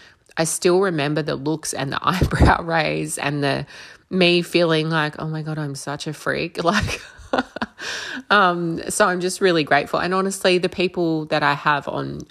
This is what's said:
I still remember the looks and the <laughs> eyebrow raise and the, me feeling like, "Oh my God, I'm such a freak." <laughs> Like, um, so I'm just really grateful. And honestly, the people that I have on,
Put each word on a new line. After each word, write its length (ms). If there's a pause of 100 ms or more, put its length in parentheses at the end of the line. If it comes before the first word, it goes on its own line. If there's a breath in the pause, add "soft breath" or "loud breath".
(380 loud breath)
I 60
still 380
remember 420
the 120
looks 380
and 180
the 80
<laughs> 80
eyebrow 560
raise 540
and 260
the, 220 (440 loud breath)
me 320
feeling 480
like, 300
"Oh 80
my 140
God, 160
I'm 180
such 300
a 80
freak." 500
<laughs> 0
Like, 380 (1300 loud breath)
um, 600
so 180
I'm 120
just 220
really 220
grateful. 360
And 140
honestly, 440
the 120
people 560
that 180
I 100
have 340
on, 440